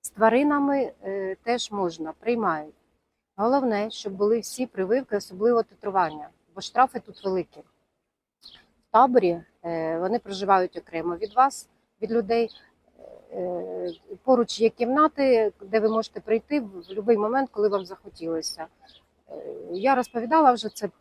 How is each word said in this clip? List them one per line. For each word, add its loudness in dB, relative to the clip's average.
З -14
тваринами, 2
е, -6
теж -4
можна, -6
приймають. -2
Головне, 0
щоб -10
були 2
всі -6
прививки, -2
особливо 0
тетрування, -2
бо -14
штрафи 2
тут -20
великі. -4
В -20
таборі, 4
е, -4
вони -2
проживають 0
окремо -8
від -10
вас, 2
від -6
людей. 0
Е, -6
поруч 2
є 4
кімнати, 2
де 0
ви 2
можете -4
прийти -2
в -8
будь-який -2
момент, 0
коли 0
вам -2
захотілося. -8
Е, -14
я 2
розповідала 2
вже -2
це -8